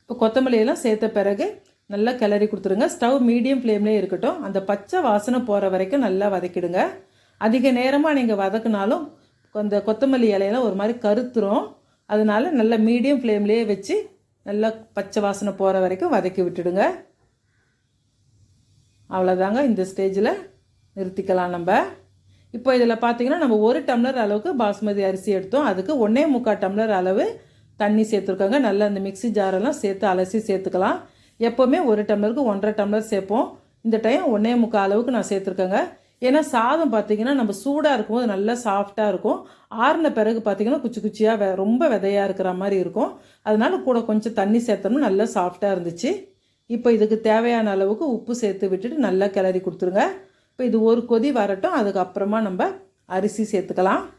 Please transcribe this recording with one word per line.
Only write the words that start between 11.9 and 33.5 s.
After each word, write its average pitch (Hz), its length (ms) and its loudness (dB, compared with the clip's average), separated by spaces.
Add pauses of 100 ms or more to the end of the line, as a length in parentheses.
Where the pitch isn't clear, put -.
அதனால 214 480 2
நல்லா 220 180 4 (100)
மீடியம் 254 340 2
ஃப்ளேம்லேயே 214 500 2
வச்சு 294 240 -4 (540)
நல்லா 214 200 0 (280)
பச்சை 196 280 -4
வாசனை 196 260 -4 (100)
போற 190 120 4 (100)
வரைக்கும் 202 300 0
வதக்கி 185 320 0
விட்டுடுங்க. 175 380 0 (2250)
அவ்வளோதாங்க, 185 440 2 (100)
இந்த 190 200 0
ஸ்டேஜில் 196 400 0 (680)
நிறுத்திக்கலாம் 185 580 -2
நம்ம. 175 160 -2 (880)
இப்போ 240 200 -2
இதுல 233 160 4 (100)
பார்த்தீங்கன்னா, 240 400 0
நம்ம 226 140 2 (100)
ஒரு 240 120 2 (100)
டம்ளர் 254 340 0
அளவுக்கு 214 280 -2 (100)
பாஸ்மதி 202 480 0
அரிசி 190 280 -4
எடுத்தோம். 247 340 0
அதுக்கு 190 220 -2 (120)
ஒண்ணே 240 180 2 (100)
முக்கால் 220 300 0
டம்ளர் 208 360 0
அளவு 190 260 0 (580)
தண்ணி 214 280 4
சேர்த்துருக்கோங்க. 196 560 0
நல்லா 202 240 2
அந்த 196 140 -4
மிக்ஸி 196 320 -6
ஜாரெல்லாம் 196 460 0
சேர்த்து 196 300 -2
அலசி 185 360 0
சேர்த்துக்கலாம். 190 480 0 (520)
எப்போவுமே 262 320 2 (100)
ஒரு 208 180 2
டம்ளருக்கு 220 440 0
ஒன்றரை 208 280 -2
டம்ளர் 214 320 -2
சேர்ப்போம். 196 340 0 (380)